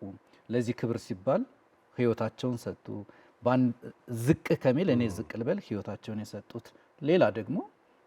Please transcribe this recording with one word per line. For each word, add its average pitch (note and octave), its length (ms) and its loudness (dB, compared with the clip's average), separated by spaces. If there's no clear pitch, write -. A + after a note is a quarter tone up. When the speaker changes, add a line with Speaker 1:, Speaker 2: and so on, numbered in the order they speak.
Speaker 1:
ለዚህ A#2+ 260 0
ክብር A#2 240 -2
ሲባል C3 440 -2
ህይወታቸውን A#2+ 640 0
ሰጡ፣ - 280 -10
ባን-፣ B2+ 260 6
ዝቅ A#2+ 300 0
ከሚል D3 320 2
እኔ A#2+ 120 4
Speaker 2:
ም። A2 100 -2
Speaker 1:
ዝቅ - 220 -8
ልበል C3 260 -2
ህይወታቸውን G#2+ 600 -8
የሰጡት፣ G#2+ 460 -12
ሌላ D#3 280 6
ደግሞ A2 260 -4